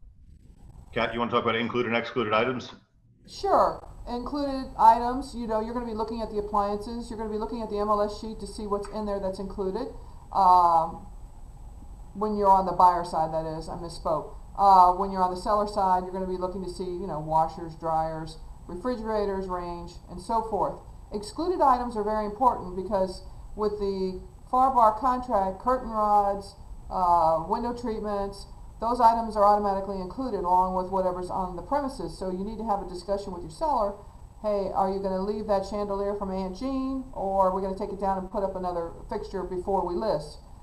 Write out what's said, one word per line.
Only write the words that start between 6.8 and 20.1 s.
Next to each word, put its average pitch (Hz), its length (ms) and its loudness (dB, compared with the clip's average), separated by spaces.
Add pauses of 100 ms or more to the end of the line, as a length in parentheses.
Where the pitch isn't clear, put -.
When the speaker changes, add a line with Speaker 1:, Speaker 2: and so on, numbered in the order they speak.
Speaker 2:
you're 214 80 -8
gonna 220 120 -6
be 214 80 -4
looking 226 240 -6
at 208 80 -8
the 208 80 -4
M 208 100 0
L 208 120 4
S 208 200 -2
sheet 220 200 -10
to 196 60 -8
see 220 200 -10
what's 202 220 -2
in 214 160 -6
there 202 160 -4
that's 190 200 -4
included. 196 480 -4 (440)
Um, 175 760 6 (1080)
when 208 220 -2
you're 202 140 6
on 190 160 8
the 185 60 0
buyer 180 320 6
side, 160 280 0
that 160 140 -2
is, 160 220 -8
I 180 60 -8
misspoke. 165 600 -4 (220)
Uh, 185 380 10
when 196 160 0
you're 190 120 0
on 180 80 2
the 180 100 -4
seller 208 260 2
side, 185 380 2
you're 180 80 -8
gonna 190 140 -4
be 185 120 -4
looking 185 260 -4
to 170 60 -6
see, 180 140 -8
you 180 220 -6
know, 156 140 -6
washers, 160 560 0
dryers, 160 640 -2 (300)
refrigerators, 202 800 -2
range, 175 440 -8 (160)
and 180 120 -12